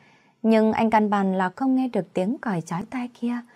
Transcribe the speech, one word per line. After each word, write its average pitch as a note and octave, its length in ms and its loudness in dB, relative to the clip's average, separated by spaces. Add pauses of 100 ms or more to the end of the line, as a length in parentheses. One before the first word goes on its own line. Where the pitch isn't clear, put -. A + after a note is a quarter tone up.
(420)
Nhưng A3 300 4
anh A3+ 180 0
căn G#3+ 200 4
bản G3 280 0
là F#3 180 0
không C4 180 0
nghe C4 140 0
được G3 240 -4
tiếng F#3+ 260 -2
còi F#3+ 220 -4
chói E3 300 -6
tai B3 240 -8
kia, A#3+ 220 -6 (200)